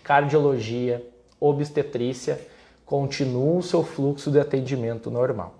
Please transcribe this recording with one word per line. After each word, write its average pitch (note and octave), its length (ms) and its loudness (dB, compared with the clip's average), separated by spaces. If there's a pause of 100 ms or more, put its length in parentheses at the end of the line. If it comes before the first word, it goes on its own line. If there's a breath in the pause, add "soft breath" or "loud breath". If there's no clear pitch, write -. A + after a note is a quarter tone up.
cardiologia, B2+ 1040 2 (320)
obstetrícia C#3+ 1000 -2 (460 loud breath)
continuam C#3 720 0
o F3 40 0
seu F3 220 2
fluxo C#3+ 460 -2
de C#3+ 100 6
atendimento B2 720 -2
normal. A#2+ 500 -2